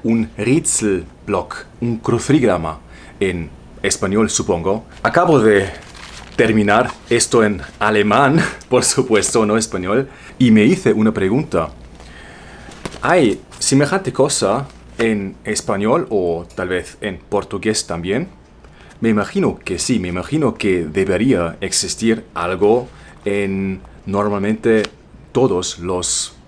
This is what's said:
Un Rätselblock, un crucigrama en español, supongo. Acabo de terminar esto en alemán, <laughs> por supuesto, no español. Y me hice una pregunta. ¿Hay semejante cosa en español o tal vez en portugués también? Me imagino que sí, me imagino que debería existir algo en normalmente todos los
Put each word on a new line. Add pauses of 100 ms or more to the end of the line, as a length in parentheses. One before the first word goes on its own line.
Un
Rätselblock, (140)
un
crucigrama (400)
en (320)
español,
supongo. (200)
Acabo
de (680)
terminar (200)
esto
en (180)
alemán, (140)
<laughs>
por
supuesto,
no
español. (300)
Y
me
hice
una
pregunta. (1300)
¿Hay (200)
semejante
cosa (320)
en
español
o (120)
tal
vez
en
portugués
también? (720)
Me
imagino
que
sí,
me
imagino
que
debería
existir (100)
algo (360)
en (260)
normalmente (500)
todos
los (160)